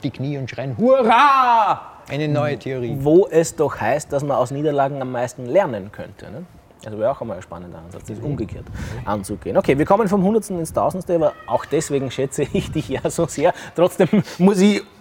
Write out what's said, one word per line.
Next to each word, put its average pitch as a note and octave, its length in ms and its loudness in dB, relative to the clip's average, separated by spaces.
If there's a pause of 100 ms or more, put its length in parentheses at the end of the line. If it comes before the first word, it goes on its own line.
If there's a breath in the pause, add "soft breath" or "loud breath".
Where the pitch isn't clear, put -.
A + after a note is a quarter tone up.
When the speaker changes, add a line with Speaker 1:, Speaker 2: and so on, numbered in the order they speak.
Speaker 1:
die C#3 80 -4
Knie C#3+ 260 -6
und C3 140 -8
schreien, B2+ 260 -8
„Hurra! A#3+ 1040 4 (300)
Eine D3+ 180 -2
neue D3 300 0
Theorie.“ C3+ 420 -6
Speaker 2:
Wo D#3+ 300 6
es D#3+ 260 2
doch C#3+ 240 0
heißt, C3 320 -2
dass C#3 100 0
man C#3 140 -2
aus B2 140 0
Niederlagen C#3 500 0
am B2+ 100 -6
meisten B2 360 -6
lernen A#2+ 440 0
könnte, - 400 -16
ne? D3 140 -14 (400)
Also G#2+ 140 -12
wäre A#2 140 0
auch - 80 -6
einmal A2 160 -8
ein F#2+ 80 -14
spannender E2+ 340 -16
Ansatz, - 300 -16
das C#3+ 100 -10
umgekehrt C#3+ 460 -6 (400 loud breath)
anzugehen. G2+ 520 -4
Okay, D#3+ 220 2
wir D3+ 60 2
kommen G3+ 240 2
vom G3 160 2
Hundertsten G#3 340 0
ins D#3+ 140 -6
Tausendste, E3+ 420 -2
aber D#3 180 2 (140)
auch A#2 180 -2
deswegen C#3 460 -2
schätze C#3 320 -4 (100)
ich - 200 -2
dich D#3 160 -4
ja C3 200 -4
so E3 200 -2
sehr. D3+ 260 0 (220 loud breath)
Trotzdem F3 320 2 (300 loud breath)
muss G3 200 6
ich G3+ 240 4 (180)